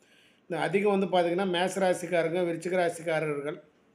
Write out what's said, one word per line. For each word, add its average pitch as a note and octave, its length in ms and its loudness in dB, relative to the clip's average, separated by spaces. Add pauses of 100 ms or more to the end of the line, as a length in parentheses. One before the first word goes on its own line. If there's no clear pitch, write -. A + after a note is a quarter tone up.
(500)
இந்த E3 100 -4
அதிகம் G3 360 2
வந்து G3 140 0
பார்த்தீங்கன்னா, F3+ 400 2
மேச F3+ 300 0
ராசிக்காரங்க, F3 640 0
விருச்சிக E3+ 340 -2
ராசிக்காரர்கள், D#3+ 800 -2 (380)